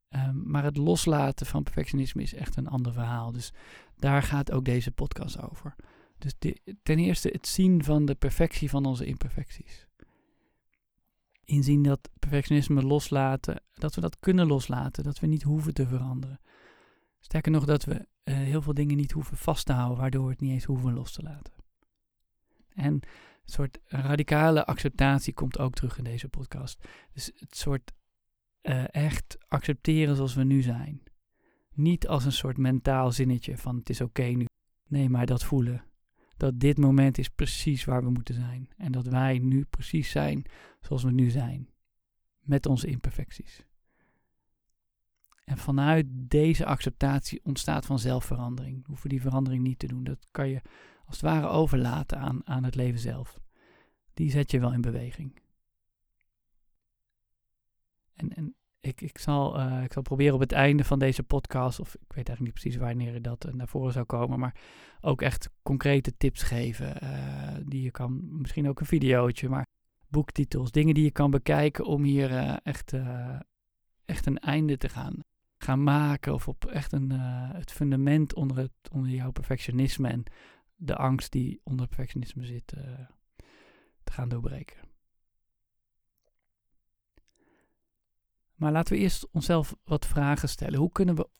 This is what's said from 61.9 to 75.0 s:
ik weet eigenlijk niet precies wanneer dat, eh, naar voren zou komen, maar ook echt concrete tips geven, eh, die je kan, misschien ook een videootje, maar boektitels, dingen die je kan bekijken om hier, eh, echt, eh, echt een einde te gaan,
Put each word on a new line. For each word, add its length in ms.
ik 180
weet 140
eigenlijk 120
niet 140
precies 220
wanneer 460
dat, 240
eh, 80
naar 140
voren 260
zou 120
komen, 340
maar 160
ook 200
echt 280
concrete 540
tips 260
geven, 580
eh, 640
die 160
je 100
kan, 500
misschien 260
ook 120
een 60
videootje, 640
maar 180
boektitels, 640
dingen 220
die 100
je 80
kan 200
bekijken 540
om 180
hier, 280
eh, 320
echt, 300
eh, 460
echt 200
een 140
einde 380
te 120
gaan, 340